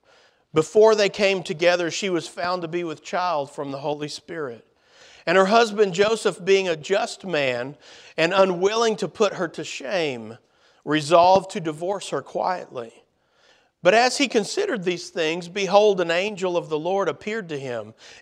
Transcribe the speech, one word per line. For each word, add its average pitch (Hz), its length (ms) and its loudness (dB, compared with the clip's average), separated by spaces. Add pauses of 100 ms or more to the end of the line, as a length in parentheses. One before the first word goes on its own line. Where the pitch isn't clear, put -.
(520)
before 214 440 6
they 202 120 2
came 196 360 0
together, 175 440 0
she 185 220 -4
was 165 160 -2
found 180 360 -6
to 165 60 -8
be 175 140 -6
with 156 220 -10
child 175 440 -4
from 139 220 -10
the 135 80 -8
Holy 147 300 -6
Spirit. 143 580 -12 (580)
And 170 140 4
her 190 80 6
husband 214 480 4
Joseph, 202 500 0
being 190 240 2
a 165 80 -2
just 190 480 -4
man 139 520 -2 (400)
and 165 160 2
unwilling 196 640 2
to - 120 -6
put 190 260 0
her 170 140 -4
to 165 140 -12
shame, 131 760 -6 (480)
resolved 175 680 4
to 208 80 -6
divorce 170 480 -6
her 139 140 -4
quietly. - 800 -6 (800)
But 180 120 6
as 247 240 2
he 277 100 2
considered 233 560 -2
these 175 260 -6
things, 170 380 -4
behold, 196 520 2
an 170 100 -2
angel 180 460 -2
of 156 120 -4
the 156 100 -4
Lord 185 300 -2
appeared 208 400 -8
to 151 100 -8
him 120 360 -10 (280)